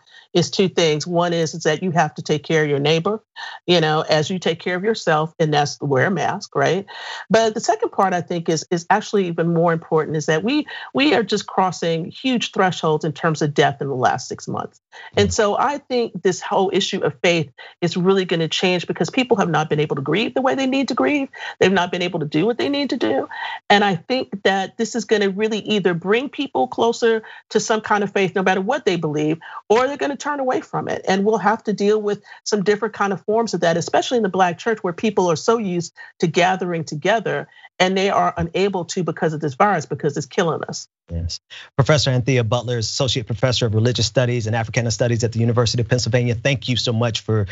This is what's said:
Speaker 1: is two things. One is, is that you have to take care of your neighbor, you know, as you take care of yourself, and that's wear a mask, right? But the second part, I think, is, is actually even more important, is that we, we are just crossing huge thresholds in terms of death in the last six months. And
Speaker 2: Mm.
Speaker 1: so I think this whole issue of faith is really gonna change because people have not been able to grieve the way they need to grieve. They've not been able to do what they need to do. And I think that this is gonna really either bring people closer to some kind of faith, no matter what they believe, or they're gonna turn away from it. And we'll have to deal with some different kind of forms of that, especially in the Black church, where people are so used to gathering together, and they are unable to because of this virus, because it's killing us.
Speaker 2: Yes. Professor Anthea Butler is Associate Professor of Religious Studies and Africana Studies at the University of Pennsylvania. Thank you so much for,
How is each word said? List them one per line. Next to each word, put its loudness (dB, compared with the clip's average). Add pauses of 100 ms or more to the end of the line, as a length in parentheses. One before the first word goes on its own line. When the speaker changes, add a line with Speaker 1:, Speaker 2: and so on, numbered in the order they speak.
(340)
Speaker 1:
is 2
two 2
things. 2
One 2
is, -2
is -10
that 0
you -2
have 0
to -10
take -2
care 2
of 0
your 2
neighbor, 0 (420)
you 4
know, 2
as 2
you -2
take -2
care -4
of -4
yourself, 0
and 2
that's 0
wear 2
a 0
mask, -4
right? 2 (440)
But 4
the -4
second 0
part, 2
I 0
think, -4
is, 0
is -2
actually 2
even 0
more 4
important, 0
is -4
that 0
we, 0 (260)
we 4
are 4
just -4
crossing -2
huge -2
thresholds 0
in -2
terms -2
of 0
death 2
in -4
the -4
last 0
six -10
months. -8 (340)
And 4
Speaker 2:
Mm. -4
Speaker 1:
so 2
I 0
think -2
this 0
whole 0
issue 0
of -2
faith 2 (300)
is -2
really 4
gonna 0
change 0
because -2
people 2
have 0
not 0
been 0
able 0
to -4
grieve -2
the 0
way 2
they 0
need 0
to -4
grieve. 0 (320)
They've 6
not 2
been -4
able -4
to -4
do 0
what 0
they -2
need -2
to 0
do. -2 (400)
And 2
I 0
think -6
that -2
this -4
is -4
gonna 0
really -2
either 0
bring 0
people -4
closer 0 (280)
to 2
some 0
kind 0
of -4
faith, 0
no 0
matter 2
what -2
they 0
believe, -2 (300)
or 6
they're -4
gonna -4
turn -4
away 0
from -6
it. -6
And 2
we'll 2
have 0
to -2
deal 2
with -4 (220)
some 0
different 0
kind 0
of -6
forms 0
of -2
that, 2
especially 0
in 2
the 2
Black 2
church, -2
where -4
people 0
are 4
so 2
used -4 (260)
to 2
gathering 0
together, -2 (320)
and 4
they 2
are 2
unable -2
to -4
because -2
of -6
this -4
virus, 2
because -4
it's -6
killing -2
us. -10 (240)
Speaker 2:
Yes. -6 (380)
Professor 4
Anthea 2
Butler -2
is -4
Associate -2
Professor 0
of 0
Religious 2
Studies 0
and -2
Africana -2
Studies 0
at -2
the -2
University 2
of -2
Pennsylvania. 0
Thank -2
you 0
so -2
much 0
for, 0